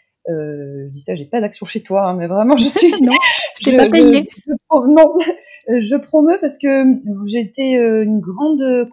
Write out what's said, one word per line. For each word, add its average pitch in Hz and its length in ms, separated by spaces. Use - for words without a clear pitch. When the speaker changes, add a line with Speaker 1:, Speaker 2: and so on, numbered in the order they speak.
Speaker 1:
Euh, 147 560
je 139 60
dis 139 100
ça, 185 140
j'ai 143 100
pas 226 160
d'action 208 240
chez 214 160
toi, 196 220
hein, 185 120
mais 170 120
vraiment, 220 280
je 240 100
suis 339 260
Speaker 2:
<laughs> 359 100
Non, 247 120
je - 60
t'ai 254 60
Speaker 1:
je, 254 60
Speaker 2:
pas 226 120
payée. 294 400
Speaker 1:
je, 302 60
je 262 40
pro-, 269 180
non, 302 260
<laughs> - 260
je 220 160
promeux 311 460
parce 302 180
que 285 80
j'ai 214 140
été, 262 380
euh, 220 260
une 214 160
grande 254 720